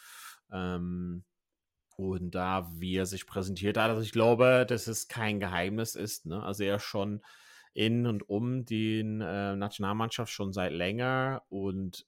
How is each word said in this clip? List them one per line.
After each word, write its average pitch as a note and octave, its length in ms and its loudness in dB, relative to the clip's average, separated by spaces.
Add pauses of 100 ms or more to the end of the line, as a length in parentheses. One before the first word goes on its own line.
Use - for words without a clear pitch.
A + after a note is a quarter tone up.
(500)
Ähm, F2+ 720 -4 (760)
und F#2 380 -2
da, F#2 400 0
wie F2+ 220 -2
er F#2 100 2
sich F#2+ 200 -8
präsentiert G2 500 -2
hat, A2+ 140 6
also A2 120 0
ich G#2+ 100 -4
glaube, A#2+ 560 8
dass A#2 180 0
es A2+ 220 -4
kein G#2+ 320 0
Geheimnis G2 540 0
ist, - 320 -6
ne? E2+ 160 -4
Also G2 220 -4
er G2 120 4
ist G2+ 80 -6
schon G#2 380 -2 (520)
in A#2 320 2
und G#2+ 220 -2
um A#2+ 360 0
den, A2 560 0
äh, G2+ 360 -2
Nationalmannschaft G#2 760 -2
schon G2 200 -4
seit F#2 200 0
länger B2+ 760 0
und F#2+ 600 -4